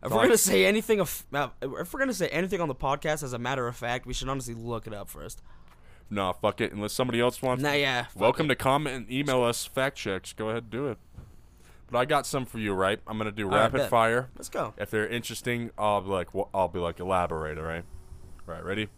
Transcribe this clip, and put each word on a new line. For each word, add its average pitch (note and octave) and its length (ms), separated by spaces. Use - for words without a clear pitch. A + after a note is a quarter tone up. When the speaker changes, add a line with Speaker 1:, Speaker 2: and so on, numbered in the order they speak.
Speaker 1:
If - 60
Speaker 2:
fine. G#3+ 80
Speaker 1:
we're A3+ 80
gonna A#3 120
say F#3+ 280
anything G3+ 340
of, - 340
uh, C#3 160
if C#3 320
we're D4 60
gonna C4 140
say F3+ 160
anything F#3 320
on E3+ 60
the C3+ 80
podcast D3 480
as B2+ 100
a A#2+ 60
matter B2 280
of A#2+ 80
fact, A#2+ 320
we B2+ 60
should C3 140
honestly C3 280
look A2+ 320
it A2 60
up G2+ 160
first. - 320
Speaker 2:
Nah, G2 240
fuck - 280
it. G#2+ 120
Unless G#2 200
somebody B2 280
else B2 200
wants B2+ 220
Speaker 1:
Nah, D3 80
Speaker 2:
to. D3 80
Speaker 1:
yeah, C3 240
fuck - 180
Speaker 2:
Welcome C3 260
Speaker 1:
it. - 20
Speaker 2:
to B2+ 80
comment C#3 380
and A2+ 160
email C3 300
us A#2+ 240
fact C3+ 320
checks. F#2+ 360
Go A2 160
ahead A#2 140
and A2+ 80
do C3 180
it. A2 80
But A#2+ 80
I B2+ 80
got D3 220
some C3+ 180
for A#2 140
you, G#2 140
right? F#2+ 340
I'm A2 100
gonna G#2+ 140
do G#2 140
Speaker 1:
All F#2+ 60
right, G2+ 100
Speaker 2:
rapid A#2+ 160
Speaker 1:
bet. C3 120
Speaker 2:
fire. A#2 460
Speaker 1:
Let's - 140
go. B2 280
Speaker 2:
If G#2 140
they're G#2+ 160
interesting, A#2+ 680
I'll G#2 240
be F#2 80
like, F#2 240
wha-, F#2+ 200
I'll F#2+ 140
be F2 120
like, E2+ 200
"Elaborate," E2 580
all D#2 60
right? E2 220
Right, E2 180
ready? G2+ 340